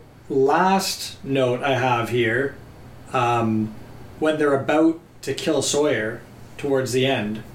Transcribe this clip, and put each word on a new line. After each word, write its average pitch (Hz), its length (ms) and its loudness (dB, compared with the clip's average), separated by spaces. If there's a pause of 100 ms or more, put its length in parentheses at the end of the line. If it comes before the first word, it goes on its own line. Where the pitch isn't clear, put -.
(280)
last 170 960 2
note 131 400 0
I 139 100 2
have 120 360 0
here, 120 440 0 (580)
um, 113 640 0 (440)
when 156 200 2
they're 147 160 4
about 156 460 2 (220)
to 135 120 -4
kill 143 280 0
Sawyer 123 580 0 (380)
towards 131 340 0
the 127 140 4
end, 110 360 -2 (120)